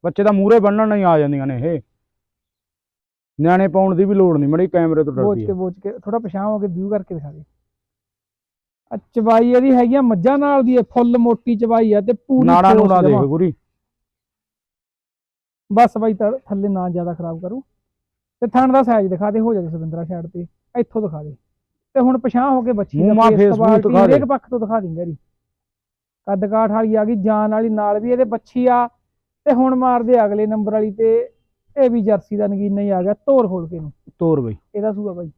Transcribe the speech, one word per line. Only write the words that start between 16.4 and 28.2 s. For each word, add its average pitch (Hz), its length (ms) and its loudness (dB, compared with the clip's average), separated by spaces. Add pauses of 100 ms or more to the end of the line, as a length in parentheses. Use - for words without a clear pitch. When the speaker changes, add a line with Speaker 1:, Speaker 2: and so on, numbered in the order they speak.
Speaker 2:
ਥੱਲੇ 202 220 -4
ਨਾ 185 200 -2
ਜ਼ਿਆਦਾ 175 260 -4
ਖਰਾਬ 165 280 -10
ਕਰੂ 214 180 -10 (800)
ਤੇ 240 60 -2
ਥਣ 254 260 2
ਦਾ 269 100 4
ਸਾਈਜ਼ 214 260 0
ਦਿਖਾ 185 220 -2
ਦੇ, 220 100 -2
ਹੋ 226 140 -2
ਜਾ 190 80 -2
ਜਸਵਿੰਦਰਾ 160 420 -8
ਸਾਈਡ 170 220 -10
ਤੇ, 175 200 -12 (320)
ਇੱਥੋਂ 226 240 -4
ਦਿਖਾ 156 200 -8
ਦੇ। 147 140 -16 (580)
ਤੇ 269 60 2
ਹੁਣ 254 180 2
ਪਿਛਾਂਹ 262 360 0
ਹੋ 254 80 -2
ਕੇ 240 100 -4
ਬੱਚੀ 196 260 -4
ਦਾ 170 60 2
Speaker 1:
ਮੂੰਹ 214 120 4
ਮਾਂ 226 140 6
Speaker 2:
ਫੇਸ 208 80 4
Speaker 1:
ਫੇਸ 202 100 6
ਫੂਸ 208 100 2
Speaker 2:
ਕੁਆਲਿਟੀ 220 300 4
Speaker 1:
ਦਿਖਾ 233 180 4
ਦੇ। 269 60 4
Speaker 2:
ਹਰੇਕ 277 120 4
ਪੱਖ 262 260 -4
ਤੋਂ 247 100 -4
ਦਿਖਾ 220 200 -4
ਦੀ 165 200 -10
ਇਹਦੀ। 170 140 -8 (1120)
ਕੱਦ 196 200 -4
ਕਾਠ 220 240 0
ਵਾਲੀ 220 240 -2
ਆ 214 100 2
ਗਈ, 214 100 -2
ਜਾਨ 214 360 0
ਵਾਲੀ 226 180 -2
ਨਾਲ 208 320 -2
ਵੀ 240 100 -4
ਇਹਦੇ 247 140 2